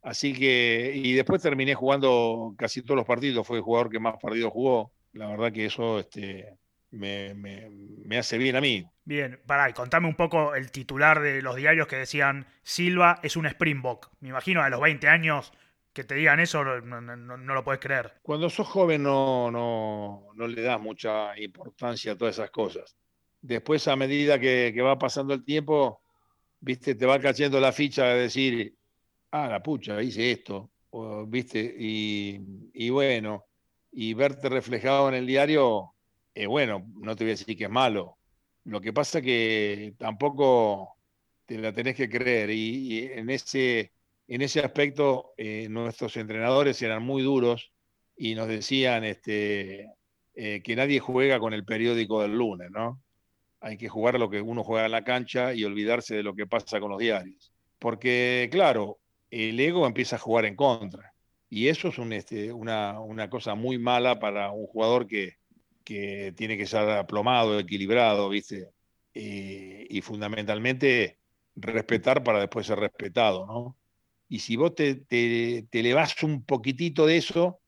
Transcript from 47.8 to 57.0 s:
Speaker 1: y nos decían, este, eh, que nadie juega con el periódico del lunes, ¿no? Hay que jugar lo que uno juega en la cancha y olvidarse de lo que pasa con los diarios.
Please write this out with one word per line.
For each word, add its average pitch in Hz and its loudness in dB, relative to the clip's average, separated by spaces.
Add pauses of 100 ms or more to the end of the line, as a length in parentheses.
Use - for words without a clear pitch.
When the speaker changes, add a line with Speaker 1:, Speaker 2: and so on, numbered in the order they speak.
Speaker 1:
y 113 -4
nos 110 -4
decían, 117 0
este, 104 -4 (480)
eh, 104 -8
que 113 -4
nadie 135 2
juega 127 2
con 110 -2
el 107 -6
periódico 110 0
del 104 -2
lunes, 101 -2
¿no? 117 -8 (580)
Hay 110 -12
que 113 -10
jugar 110 2
lo 113 0
que 101 -4
uno 113 -6
juega 110 0
en 113 -2
la 113 -2
cancha 127 -2
y 110 -2
olvidarse 107 -2
de 104 -2
lo 101 -6
que 104 -6
pasa 107 -2
con 104 -6
los 98 -6
diarios. 98 -4 (260)